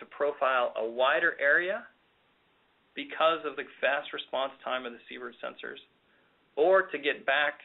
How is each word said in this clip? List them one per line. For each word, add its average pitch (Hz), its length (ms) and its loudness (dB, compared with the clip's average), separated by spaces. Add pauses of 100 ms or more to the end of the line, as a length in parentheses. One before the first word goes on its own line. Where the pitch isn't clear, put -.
to 147 80 -16
profile 131 720 0
a 110 80 -2
wider 139 480 2
area 175 480 2 (1120)
because 156 540 0
of 139 80 -8
the 143 80 -8 (160)
fast 143 320 -2
response 131 400 -4 (100)
time 127 220 -4
of 120 80 -10
the 117 60 -18 (100)
seabird 123 320 -12
sensors, - 400 -12 (760)
or 185 360 4
to 147 60 -6
get 139 260 -4
back 143 400 2